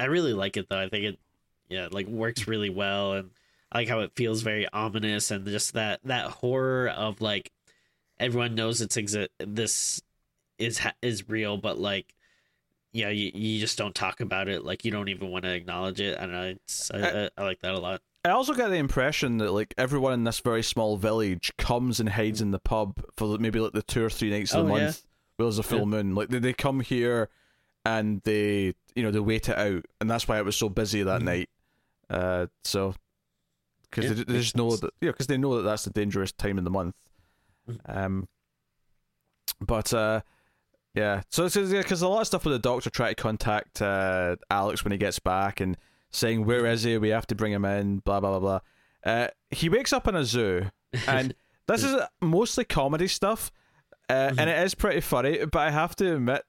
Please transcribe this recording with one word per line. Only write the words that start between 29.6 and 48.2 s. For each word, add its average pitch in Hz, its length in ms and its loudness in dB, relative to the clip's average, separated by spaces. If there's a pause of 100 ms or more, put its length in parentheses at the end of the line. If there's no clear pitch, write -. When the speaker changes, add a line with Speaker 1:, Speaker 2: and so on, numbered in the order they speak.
Speaker 2:
and 110 80 0
that's 113 200 0
why 110 100 2
it 107 60 0
was 101 100 -2
so 113 140 0
busy 98 340 0
that 95 140 2
Speaker 1:
Mm-hmm. - 80 -2
Speaker 2:
night. 90 260 -2 (600)
Uh, 90 360 0 (160)
so, 98 320 -2 (960)
'cause 113 140 -2
Speaker 1:
Yeah, 131 60 2
Speaker 2:
they, 110 140 0
they 120 100 -2
Speaker 1:
makes 120 100 2
Speaker 2:
just 113 120 -2
know 117 140 2
Speaker 1:
sense. 110 120 0
Speaker 2:
that, - 80 -2 (100)
you 175 80 2
know, 135 60 0
'cause 131 120 -6
they 135 120 0
know 131 180 2
that 110 60 0
that's 104 220 -2
the 98 60 -6
dangerous 98 400 0
time 98 280 -2
in 90 60 0
the 87 60 -2
month. 92 240 -2 (760)
Speaker 1:
Mm-hmm. - 300 -8
Speaker 2:
Um, 95 300 -2 (1300)
but, 107 320 0
uh, 110 280 2 (720)
yeah, 104 360 2
so 170 160 2
it's, 175 100 0
it's, 190 160 2
yeah, 196 100 4
'cause 175 200 0
a 180 60 4
lot 214 120 4
of 220 60 0
stuff - 180 -2
with 156 100 2
the 123 60 2
doctor 123 300 0
trying 113 260 0
to - 60 -10
contact, 107 600 -2
uh, 92 540 2 (140)
Alex 101 340 0
when 101 80 0
he 101 60 -2
gets 98 200 0
back 95 420 0
and 92 160 0 (340)
saying, 113 340 0
"Where 117 220 4
is 117 160 2
he? 117 160 2
We 107 100 2
have 110 200 2
to 107 60 0
bring 107 180 0
him 101 120 2
in," 101 360 2
blah, 101 200 0